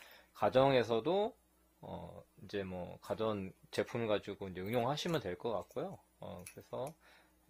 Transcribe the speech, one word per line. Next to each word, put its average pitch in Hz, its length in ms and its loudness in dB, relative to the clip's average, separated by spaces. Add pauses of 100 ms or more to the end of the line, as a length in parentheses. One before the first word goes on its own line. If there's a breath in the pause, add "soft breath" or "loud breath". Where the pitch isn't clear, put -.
(340 loud breath)
가정에서도, 131 1000 4 (460)
어, 87 420 -12 (200)
이제 101 200 -2
뭐 90 380 -6
가전 101 500 -2 (200)
제품을 117 360 0
가지고 101 400 -2
이제 92 140 -8
응용하시면 127 600 0
될 90 160 -4
것 117 140 -4
같고요. 127 480 -6 (220)
어, 92 220 -10 (100)
그래서 127 400 -8 (560 soft breath)